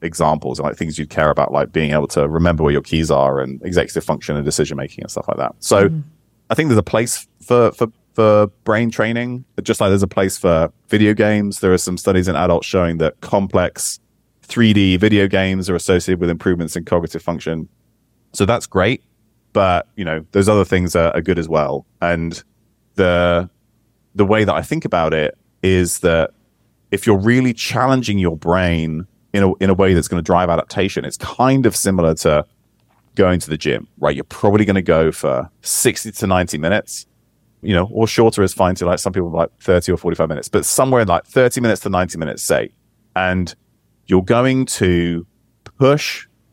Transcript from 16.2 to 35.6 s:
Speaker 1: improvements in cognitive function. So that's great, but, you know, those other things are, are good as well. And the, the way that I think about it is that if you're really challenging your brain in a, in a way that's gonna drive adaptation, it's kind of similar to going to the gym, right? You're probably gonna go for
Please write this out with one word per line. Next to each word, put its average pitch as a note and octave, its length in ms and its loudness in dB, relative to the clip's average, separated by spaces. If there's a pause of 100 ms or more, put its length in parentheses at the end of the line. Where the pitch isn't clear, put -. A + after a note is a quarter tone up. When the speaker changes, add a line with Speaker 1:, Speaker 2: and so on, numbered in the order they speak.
Speaker 1:
improvements E2+ 460 -2
in F2 80 -8
cognitive E2+ 380 -2
function. D#2+ 480 -8 (640)
So G2+ 120 0
that's A2+ 220 0
great, G2 340 0 (520)
but, F#2 420 2
you G2+ 80 -8
know, D#2+ 280 -4
those G2+ 180 2
other G2+ 160 4
things F2+ 300 0
are, E2 200 2
are E2+ 60 -2
good E2+ 180 0
as D#2+ 80 -4
well. C#2+ 380 -2 (160)
And E2+ 420 -4 (520)
the, F2 540 2 (680)
the G2+ 100 4
way G#2+ 180 2
that F#2+ 100 2
I D#2+ 80 -2
think D#3 220 -6
about E2 300 0
it D#2 240 0 (260)
is F2+ 360 2
that E2 320 2 (600)
if - 140 -4
you're G#2 120 4
really A#2+ 360 2
challenging A#2 680 -2
your E2+ 160 0
brain E2+ 720 -2 (240)
in G2+ 120 2
a, F#2+ 120 4
in F#2+ 140 0
a G2 40 4
way F#2+ 200 4
that's D#2+ 160 2
gonna F2 120 -2
drive F2+ 280 2
adaptation, G2 560 -2
it's - 120 -10
kind C3 480 0
of G#2 100 2
similar F2 400 0
to D2+ 300 0 (720)
going F2+ 240 2
to - 100 -10
the D#2 80 -4
gym, C2 300 -4 (120)
right? D2 160 2
You're C2+ 100 -8
probably G#2 400 2
gonna G2 160 2
go D#2+ 300 2
for C#2+ 380 -4 (120)